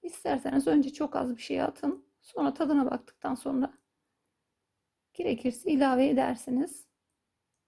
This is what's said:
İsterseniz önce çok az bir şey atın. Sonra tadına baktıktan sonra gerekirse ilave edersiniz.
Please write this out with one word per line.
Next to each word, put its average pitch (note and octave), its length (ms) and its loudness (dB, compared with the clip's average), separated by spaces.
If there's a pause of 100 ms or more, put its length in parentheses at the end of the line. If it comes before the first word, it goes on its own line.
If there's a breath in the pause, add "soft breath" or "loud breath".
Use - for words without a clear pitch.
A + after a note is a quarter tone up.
İsterseniz C4+ 640 -2
önce D4 260 4
çok D4 240 -4
az B3 200 -2
bir - 60 -16
şey - 200 -2
atın. - 440 -4 (160)
Sonra C#4 320 -2
tadına C#4+ 360 2
baktıktan - 440 -6
sonra C4+ 380 -2 (1400)
gerekirse B3 560 -2
ilave C4+ 380 4
edersiniz. B3+ 760 -2 (800)